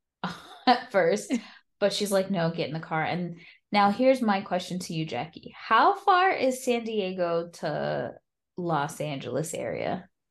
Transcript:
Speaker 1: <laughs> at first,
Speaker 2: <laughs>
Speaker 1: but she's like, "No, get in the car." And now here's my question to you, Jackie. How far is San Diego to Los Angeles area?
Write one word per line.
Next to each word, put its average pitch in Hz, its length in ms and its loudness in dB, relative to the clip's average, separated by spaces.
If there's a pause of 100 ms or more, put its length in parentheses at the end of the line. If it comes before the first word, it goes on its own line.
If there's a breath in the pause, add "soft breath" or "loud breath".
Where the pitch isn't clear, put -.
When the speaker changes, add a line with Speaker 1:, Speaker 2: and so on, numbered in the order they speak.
(240)
Speaker 1:
<laughs> - 420 -10
at 247 240 2
first, 190 420 2 (240 loud breath)
Speaker 2:
<laughs> - 240 -20
Speaker 1:
but 202 120 2
she's 208 180 -2
like, 190 200 2
"No, 165 200 0
get 165 160 -2
in 143 80 -6
the 160 60 -6
car." 160 240 -2
And 165 320 -4 (340 loud breath)
now 202 220 4
here's 254 300 4
my 208 180 2
question 180 400 -4
to 180 140 -8
you, 160 100 -2
Jackie. - 500 -10
How 285 400 4
far 370 380 4
is 254 320 0
San 233 200 0
Diego 185 680 -2 (100)
to 147 540 -4 (420)
Los 160 440 -2
Angeles 143 540 -6
area? 117 540 -4 (220)